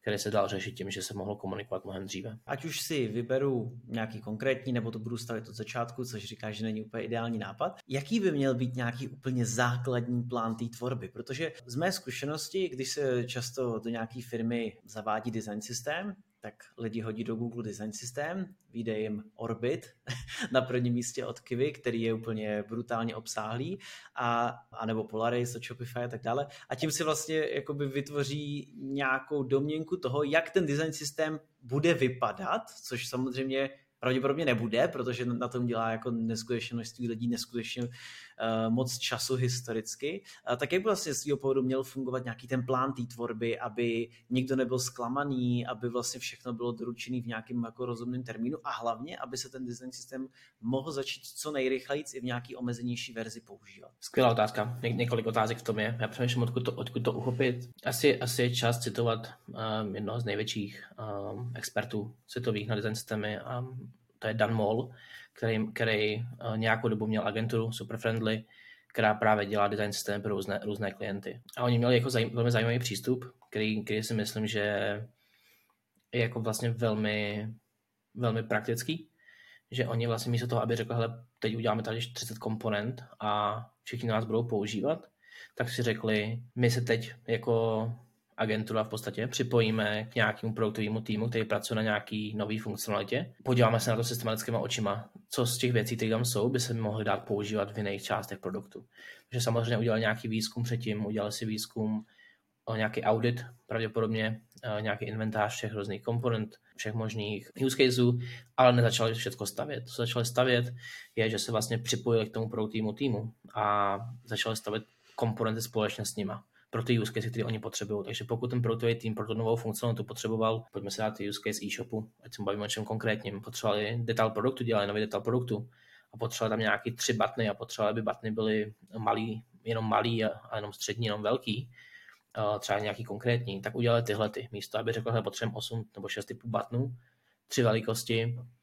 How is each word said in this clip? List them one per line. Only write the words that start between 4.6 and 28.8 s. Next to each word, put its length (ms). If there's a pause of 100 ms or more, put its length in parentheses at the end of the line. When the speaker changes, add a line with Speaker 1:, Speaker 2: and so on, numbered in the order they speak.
Speaker 2:
nebo 180
to 80
budu 180
stavět 320
od 60
začátku, 500
což 200
říká, 260
že 120
není 200
úplně 200
ideální 340
nápad. 500
Jaký 320
by 120
měl 240
být 200
nějaký 320
úplně 380
základní 760
plán 320
té 100
tvorby? 440
Protože 420 (140)
z 100
mé 160
zkušenosti, 760
když 200
se 340
často 560
do 100
nějaký 320
firmy 640
zavádí 460
design 300
systém, 540 (260)
tak 120 (240)
lidi 240
hodí 220
do 120
Google 280
design 300
systém, 600 (180)
vyjde 260
jim 240 (120)
Orbit 520 (320)
<laughs> 320
na 100
prvním 320
místě 320
od 140
Kivy, 320
který 300
je 120
úplně 560
brutálně 460
obsáhlý, 640 (360)
a, 320 (240)
anebo 320
Polaris 520
od 80
Shopify 360
a 80
tak 140
dále. 260 (220)
A 60
tím 160
si 120
vlastně 320
jakoby 520
vytvoří 880
nějakou 680